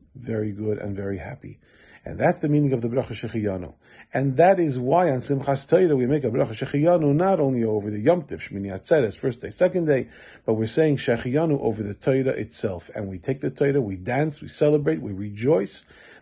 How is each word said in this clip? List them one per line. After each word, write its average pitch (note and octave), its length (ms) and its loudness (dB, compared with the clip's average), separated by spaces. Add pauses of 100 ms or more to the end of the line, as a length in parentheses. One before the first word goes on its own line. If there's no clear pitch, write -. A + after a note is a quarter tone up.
(140)
very A2 380 -6
good G#2+ 260 -4
and G2+ 160 -6
very G2 240 -6
happy. F2 400 -14 (440)
And - 160 -12
that's D#3+ 200 2
the D#3 100 -2
meaning D3 240 4
of B2 80 0
the A#2 80 -2
bracha A#2+ 200 -2
Shehecheyanu. G#2 680 -6 (400)
And C3 240 0
that F3+ 200 8
is D3 200 0
why D3+ 320 2
on B2+ 80 0
Simchas C#3 500 -2
Torah E3+ 260 6
we B2+ 120 2
make C#3 180 0
a A#2 60 0
bracha A#2+ 220 0
Shehecheyanu D3 640 2
not F3+ 260 2
only C3 220 2
over G#2+ 280 0
the G#2 100 -4
Yom D#3 220 4
Tov, F#2 160 -10
Shmini G2 360 -8
Atzeres, B2 440 0
first C3 220 -4
day, - 100 -10
second F3+ 340 0
day, C3+ 240 2 (380)
but A2+ 80 2
we're A2 120 -2
saying D#3 300 2
Shehecheyanu C#3 640 0
over A2 220 -2
the G2+ 100 -6
Torah C3 400 0
itself. G2+ 640 -8
And G#2+ 120 -8
we F#2+ 120 -10
take C3+ 240 -4
the - 80 -4
Torah, C#3 320 0
we G2 140 -4
dance, C3 440 -2
we - 80 -14
celebrate, D3+ 540 2
we A2 100 -6
rejoice, G#2+ 720 -2 (380)